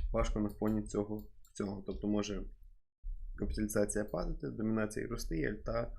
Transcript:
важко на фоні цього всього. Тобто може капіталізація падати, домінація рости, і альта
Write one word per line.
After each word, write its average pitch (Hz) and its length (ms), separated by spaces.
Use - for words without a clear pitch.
важко 113 260
на 104 100
фоні 107 340
цього 107 440
всього. 104 320
Тобто - 220
може 104 360
капіталізація 104 680
падати, 85 420
домінація 110 600
рости, 120 300
і 151 80
альта 117 540